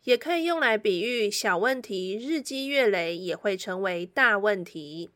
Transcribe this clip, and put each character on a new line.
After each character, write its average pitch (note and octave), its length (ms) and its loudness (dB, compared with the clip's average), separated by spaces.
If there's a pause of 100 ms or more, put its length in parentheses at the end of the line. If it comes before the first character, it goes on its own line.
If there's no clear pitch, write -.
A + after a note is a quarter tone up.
也 B3 120 6
可 E4+ 200 0
以 E4 80 0
用 E4+ 160 2
来 A3+ 160 4
比 G3 240 2
喻 A3+ 300 0
小 G3 260 0
问 B3 240 2
题， F#3+ 380 -6
日 C#4+ 240 -2
积 C4+ 240 -6
月 C#4 220 4
累 E3+ 280 0
也 F3 180 -6
会 G3 220 -2
成 F#3 260 -6
为 F3+ 220 -2
大 A3+ 320 2
问 G3+ 260 2
题。 D#3+ 540 -12